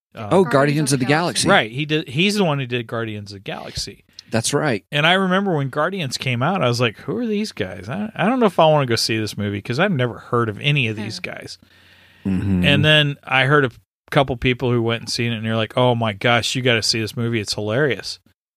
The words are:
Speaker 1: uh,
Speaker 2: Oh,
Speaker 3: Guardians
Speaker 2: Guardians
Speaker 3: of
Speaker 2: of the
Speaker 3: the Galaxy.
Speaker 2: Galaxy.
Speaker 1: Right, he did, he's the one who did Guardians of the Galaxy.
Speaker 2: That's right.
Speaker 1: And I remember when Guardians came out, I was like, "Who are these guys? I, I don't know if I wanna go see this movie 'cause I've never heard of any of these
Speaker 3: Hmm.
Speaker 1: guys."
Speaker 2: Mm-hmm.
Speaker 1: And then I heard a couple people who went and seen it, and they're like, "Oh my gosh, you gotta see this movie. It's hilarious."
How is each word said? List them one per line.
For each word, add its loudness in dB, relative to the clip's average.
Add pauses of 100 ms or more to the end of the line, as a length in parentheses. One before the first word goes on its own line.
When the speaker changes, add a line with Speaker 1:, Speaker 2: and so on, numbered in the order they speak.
(160)
Speaker 1:
uh, -10
Speaker 2:
Oh, 6
Speaker 3:
Guardians 0
Speaker 2:
Guardians 2
Speaker 3:
of 2
Speaker 2:
of -4
the 0
Speaker 3:
the 2
Galaxy. 0
Speaker 2:
Galaxy. 4
Speaker 1:
Right, 4
he -6
did, -2
he's 0
the 2
one 0
who -4
did -4
Guardians -8
of -14
the -18
Galaxy. -10 (260)
Speaker 2:
That's 0
right. 0
Speaker 1:
And 2
I 6
remember 2
when -2
Guardians -4
came -2
out, 0
I 2
was 0
like, 0
"Who -6
are -4
these -2
guys? -8
I, -6
I -2
don't 2
know 6
if 2
I 6
wanna 4
go 2
see 0
this -4
movie -2
'cause -4
I've 2
never 0
heard 0
of -8
any 0
of -4
these -8
Speaker 3:
Hmm. -12
Speaker 1:
guys." -12 (680)
Speaker 2:
Mm-hmm. 2
Speaker 1:
And 4
then 4
I 0
heard 4
a -2 (400)
couple 2
people 0
who 2
went -2
and -12
seen -2
it, -4
and -8
they're -2
like, -2
"Oh 4
my 0
gosh, 0
you -2
gotta 2
see 0
this -6
movie. -2
It's -6
hilarious." -2 (380)